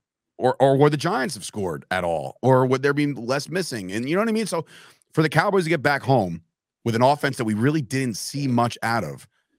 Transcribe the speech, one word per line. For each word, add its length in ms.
Or, 240
or 160
would 160
the 60
Giants 380
have 80
scored 460
at 140
all? 380
Or 240
would 160
there 100
be 220
less 340
missing? 440
And 140
you 100
know 60
what 60
I 40
mean? 140
So 200
for 80
the 80
Cowboys 340
to 60
get 120
back 200
home 400
with 100
an 80
offense 360
that 60
we 100
really 260
didn't 380
see 280
much 360
out 220
of, 220